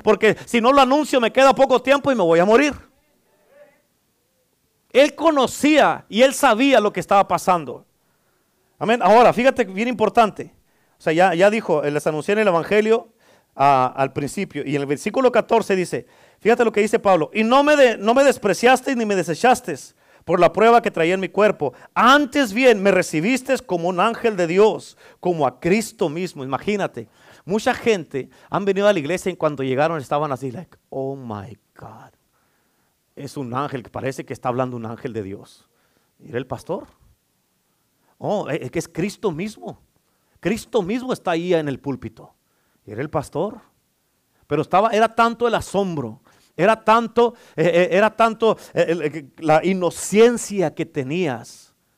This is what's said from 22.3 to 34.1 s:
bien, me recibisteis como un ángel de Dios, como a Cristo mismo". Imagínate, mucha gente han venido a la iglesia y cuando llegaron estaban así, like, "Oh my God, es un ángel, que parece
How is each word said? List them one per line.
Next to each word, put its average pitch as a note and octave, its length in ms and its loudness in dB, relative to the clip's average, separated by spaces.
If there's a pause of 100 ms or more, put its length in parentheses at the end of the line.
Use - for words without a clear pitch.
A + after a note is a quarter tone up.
bien, A3+ 300 2
me G3 100 2
recibisteis A3 680 -2
como F3 280 -4
un F3+ 100 -2
ángel A3 380 0
de F3 100 0
Dios, F#3 500 0 (240)
como E3 260 0
a - 140 -8
Cristo G3+ 480 -2
mismo". D#3 340 -8
Imagínate, C#3 640 -6 (380)
mucha A3 280 -2
gente D#3+ 560 -4 (200)
han E3+ 160 -4
venido G3 220 0
a G#3 60 4
la F#3 60 -4
iglesia F3 320 -4
y E3 60 -10
cuando D3 260 -2
llegaron C#3+ 380 -2
estaban D3 320 -4
así, C3 180 -8
like, - 260 -16 (120)
"Oh C3+ 260 -10
my G#2+ 420 -14 (220)
God, A2+ 320 -20 (1040)
es C#3 220 -16
un B2 160 -8
ángel, C3+ 300 -6
que - 60 -20
parece C3 360 -10